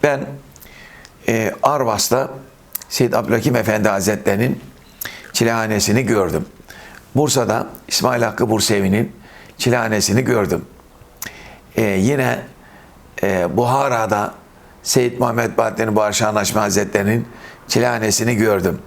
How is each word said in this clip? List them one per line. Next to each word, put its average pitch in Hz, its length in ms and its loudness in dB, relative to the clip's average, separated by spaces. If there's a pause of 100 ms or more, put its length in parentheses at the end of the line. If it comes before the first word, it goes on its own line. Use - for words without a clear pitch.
Ben, 139 240 0 (1000)
e, 110 240 0 (100)
Arvas'ta 127 680 0 (580)
Seyyid - 240 0
Abdülhakim 120 440 0
Efendi 107 320 2
Hazretleri'nin 101 720 0 (720)
çilehanesini 110 760 0
gördüm. 92 400 0 (680)
Bursa'da 123 520 0 (220)
İsmail 120 340 0
Hakkı 110 280 0
Bursevi'nin 101 680 2 (420)
çilehanesini 113 680 0
gördüm. 104 400 0 (1120)
E, 113 60 2
yine, 113 560 0 (840)
e, 92 340 0
Buhara'da 120 760 0 (480)
Seyyid 123 360 0
Muhammed 117 400 0
Bahattin 110 380 0
Bağışıklı 107 340 0
Haşmi 107 300 0
Hazretleri'nin 104 680 0 (400)
çilehanesini 113 680 0
gördüm. 98 500 2